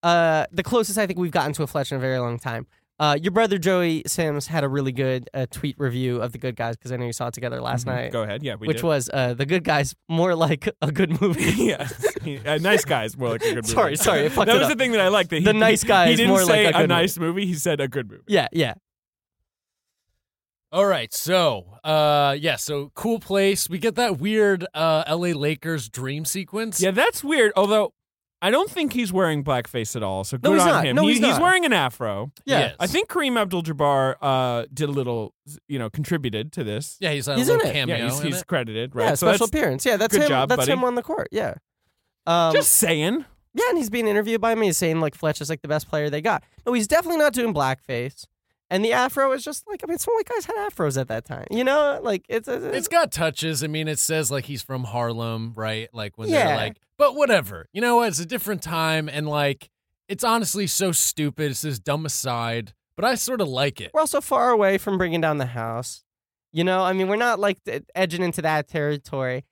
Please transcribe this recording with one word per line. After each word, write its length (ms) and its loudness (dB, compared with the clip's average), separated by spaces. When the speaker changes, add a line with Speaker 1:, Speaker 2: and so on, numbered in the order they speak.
Speaker 1:
Uh, 500 2
the 120 -4
closest 340 0
I 100 2
think 120 -4
we've 120 -2
gotten 220 0
to 100 -2
a 40 -4
Fletch 240 -2
in 60 -4
a 20 -2
very 200 0
long 200 -4
time. 280 -6
Uh, 220 4
your 100 -2
brother 260 2
Joey 500 2
Sims 400 -2
had 160 -2
a 60 0
really 240 -2
good, 400 -2
uh, 180 -2
tweet 260 -6
review 440 -2
of 120 -4
The 40 -12
Good 200 -6
Guys, 200 -4
'cause 140 -12
I 60 -6
know 80 -4
you 80 -6
saw 140 -6
it 60 -8
together 280 -6
last 240 -4
Speaker 2:
Mm-hmm. 120 -4
Speaker 1:
night. 160 -6
Speaker 2:
Go 100 -2
ahead. 200 -6
Yeah, 120 -6
we 120 -8
Speaker 1:
Which 100 0
Speaker 2:
did. 80 -4
Speaker 1:
was, 280 0
uh, 200 0
The 120 -2
Good 200 0
Guys, 280 0
more 280 2
like 340 0
a 100 -2
good 300 0
movie. 220 2
Speaker 2:
<laughs> 140 2
Yes. 360 -6
He, 140 -8
uh, 220 -2
Nice 260 2
Guys, 320 -2
more 120 -2
like 140 -2
a 20 0
good 0 -
movie. 120 -6
Speaker 1:
Sorry, 300 2
sorry, 280 2
I 40 2
fucked 180 2
Speaker 2:
That 80 6
Speaker 1:
it 40 6
Speaker 2:
was 100 4
Speaker 1:
up. 80 0
Speaker 2:
the 40 0
thing 120 2
that 80 2
I 80 4
liked, 220 2
that 120 0
Speaker 1:
The 100 6
Speaker 2:
he, 60 2
Speaker 1:
Nice 220 4
Speaker 2:
he 80 -4
Speaker 1:
Guys, 280 6
Speaker 2:
didn't 140 4
Speaker 1:
more 120 6
Speaker 2:
say 220 6
Speaker 1:
like 100 4
a 20 4
Speaker 2:
"a 60 4
Speaker 1:
good 60 2
Speaker 2:
nice 280 2
Speaker 1:
movie. 240 -2
Speaker 2:
movie." 60 -2
He 80 -2
said, 260 -2
"A 80 -2
good 200 -6
movie." 180 -20
Speaker 1:
Yeah, 260 2
yeah. 200 0
Speaker 3:
All 160 2
right, 260 -2
so, 520 0
uh, 560 4
yeah, 160 0
so 400 -6
cool 240 -2
place. 500 0
We 80 -6
get 180 -2
that 240 0
weird, 540 2
uh, 320 2
L 180 -2
A 100 0
Lakers 540 -4
dream 380 -8
sequence. 560 -4
Speaker 2:
Yeah, 80 4
that's 340 2
weird, 320 4
although 380 4
I 80 2
don't 220 2
think 220 -2
he's 200 -2
wearing 300 2
blackface 520 -2
at 60 -4
all, 220 -4
so 180 -6
Speaker 1:
No, 80 4
Speaker 2:
good 60 6
Speaker 1:
he's 80 6
Speaker 2:
on 60 6
Speaker 1:
not. 160 4
Speaker 2:
him. 100 2
Speaker 1:
No, 80 4
Speaker 2:
He, 60 6
Speaker 1:
he's 100 4
Speaker 2:
he's 80 4
Speaker 1:
not. 160 4
Speaker 2:
wearing 200 4
an 100 2
afro. 580 -2
Speaker 1:
Yeah. 140 2
Speaker 3:
Yes. 200 0
Speaker 2:
I 80 0
think 200 0
Kareem 320 0
Abdul-Jabbar, 800 0
uh, 540 0
did 160 -4
a 20 -4
little, 440 -4
you 100 -6
know, 140 -6
contributed 600 -4
to 100 -6
this. 360 -8
Speaker 3:
Yeah, 120 -2
he's 180 -4
on 80 0
Speaker 1:
He's 120 0
Speaker 3:
a 40 4
little 160 2
Speaker 1:
in 0 -
it. 100 -4
Speaker 3:
cameo 160 -2
Speaker 2:
Yeah, 140 -2
he's, 100 -2
Speaker 3:
in 60 -4
Speaker 2:
he's 160 -4
Speaker 3:
it. 60 -14
Speaker 2:
credited, 480 -4
right? 80 0
Speaker 1:
Yeah, 80 4
Speaker 2:
So 160 2
Speaker 1:
special 180 4
Speaker 2:
that's 100 -2
Speaker 1:
appearance. 300 0
Yeah, 120 2
that's 160 0
Speaker 2:
good 100 4
Speaker 1:
him, 60 4
Speaker 2:
job, 200 2
Speaker 1:
that's 140 2
Speaker 2:
buddy. 100 2
Speaker 1:
him 100 0
on 120 0
the 80 -4
court, 280 -6
yeah. 220 -4
Um, 280 4
Speaker 2:
Just 200 4
saying. 520 2
Speaker 1:
Yeah, 160 0
and 80 2
he's 140 -2
being 160 0
interviewed 340 0
by 120 2
him. 100 0
He's 140 2
saying, 240 0
like, 120 -2
Fletch 260 -2
is, 120 -8
like, 100 -8
the 60 -12
best 200 -2
player 220 -2
they 120 -4
got. 220 0
No, 80 0
he's 140 0
definitely 320 2
not 140 4
doing 200 -2
blackface. 720 -4
And 140 -2
the 100 2
afro 400 2
is 100 -6
just, 240 -10
like, 160 -10
I 40 -10
mean, 120 -4
some 160 -2
white 120 -2
guys 180 -4
had 100 -8
afros 440 -4
at 100 -6
that 160 -6
time. 260 -12
You 120 0
know, 380 2
like, 260 -4
it's, 200 -6
it's, 180 -6
Speaker 3:
It's 220 -4
got 240 2
touches. 520 -2
I 40 -4
mean, 200 -4
it 120 -4
says, 320 -2
like, 140 -4
he's 180 -10
from 220 -6
Harlem, 720 -4
right? 380 -6
Like, 240 -10
when 120 -8
Speaker 1:
Yeah. 180 2
Speaker 3:
they're 100 2
like, 200 -6
but 180 4
whatever. 580 0
You 80 -4
know 160 4
what? 100 4
It's 120 -4
a 60 -6
different 380 -6
time, 460 -2
and, 200 -4
like, 400 -2
it's 160 -6
honestly 420 0
so 260 0
stupid. 600 -2
It's 100 -6
this 160 -4
dumb 300 -2
aside, 680 -4
but 100 -2
I 80 2
sorta 300 -4
like 360 -2
it. 140 -12
Speaker 1:
We're 60 2
also 220 0
far 280 2
away 300 4
from 180 -2
bringing 240 0
down 160 0
the 100 -2
house. 560 -8
You 120 -2
know, 180 2
I 120 2
mean, 160 0
we're 80 0
not, 220 0
like, 280 0
ed-, 260 -8
edging 300 -2
into 180 -2
that 260 0
territory. 840 -4